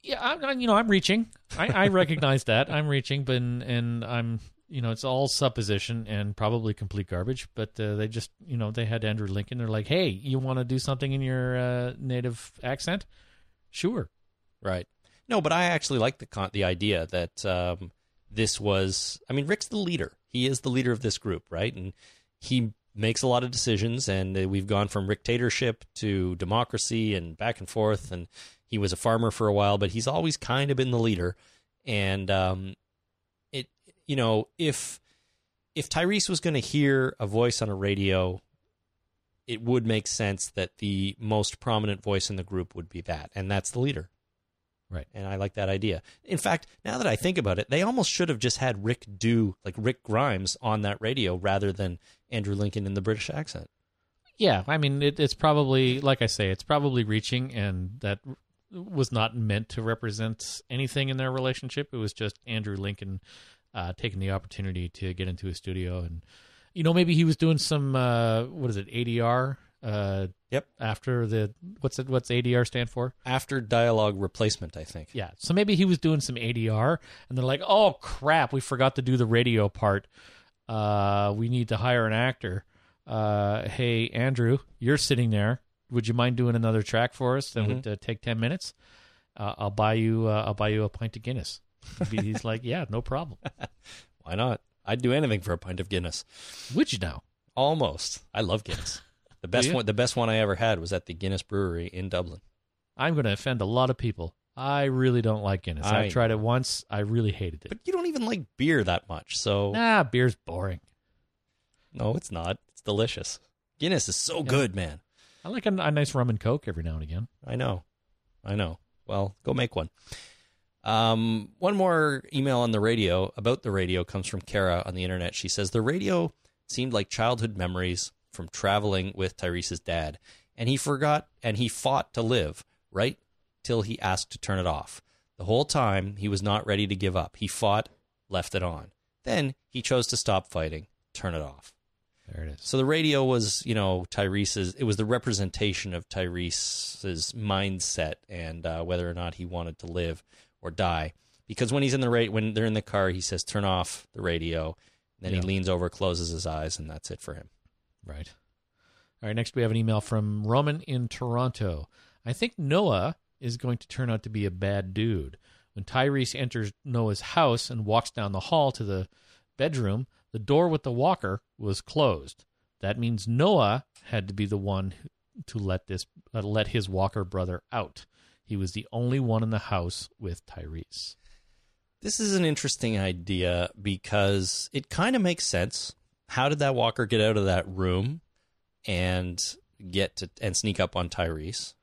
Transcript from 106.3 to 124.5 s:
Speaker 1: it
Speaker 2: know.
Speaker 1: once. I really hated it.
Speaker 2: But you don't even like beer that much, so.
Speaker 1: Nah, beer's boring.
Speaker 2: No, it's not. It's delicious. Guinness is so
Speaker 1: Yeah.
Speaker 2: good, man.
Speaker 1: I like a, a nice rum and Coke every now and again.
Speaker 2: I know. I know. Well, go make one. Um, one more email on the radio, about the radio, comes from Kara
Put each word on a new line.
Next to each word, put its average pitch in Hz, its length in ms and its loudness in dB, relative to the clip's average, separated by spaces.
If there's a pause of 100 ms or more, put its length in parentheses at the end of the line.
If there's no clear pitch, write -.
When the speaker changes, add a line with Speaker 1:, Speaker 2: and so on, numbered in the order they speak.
Speaker 1:
it 110 60 2
Speaker 2:
know. 107 80 -2
Speaker 1:
once. 123 460 0
I 101 100 -2
really 107 320 2
hated 80 320 -6
it. - 60 -16
Speaker 2:
But 226 160 -8
you 370 80 -2
don't 349 120 0
even 285 200 -2
like 214 160 -2 (160)
beer 139 260 4
that 90 240 0
much, - 300 -8
so. 101 340 0
Speaker 1:
Nah, 220 300 4
beer's 123 320 4
boring. 90 460 -6 (1120)
Speaker 2:
No, 120 240 0
it's - 140 -6
not. 87 280 -4 (100)
It's - 140 -20
delicious. - 560 -2 (400)
Guinness 170 300 0
is - 80 -2
so 165 220 -2
Speaker 1:
Yeah. 160 60 -2
Speaker 2:
good, 123 320 2
man. 80 240 -6 (440)
Speaker 1:
I 160 40 -8
like 233 160 -6
a, 214 60 4
a 185 200 2
nice 147 240 2
rum 123 140 4
and 110 100 2
Coke 127 300 0
every 82 140 -6
now 80 120 -4
and 78 80 -4
again. 85 260 -6 (180)
Speaker 2:
I 120 100 -4
know. 120 280 -2 (600)
I 101 120 -4
know. 85 220 -2 (280)
Well, 98 360 -4
go 131 120 -2
make 120 200 -2
one. 80 140 -2 (960)
Um, 113 720 2
one 202 180 2
more 160 460 4 (100)
email 135 260 2
on 120 140 2
the 107 80 2
radio, 101 560 4
about 117 260 0
the 113 80 -4
radio, 92 340 2
comes 95 220 -6
from 98 140 -6
Kara 92 460 0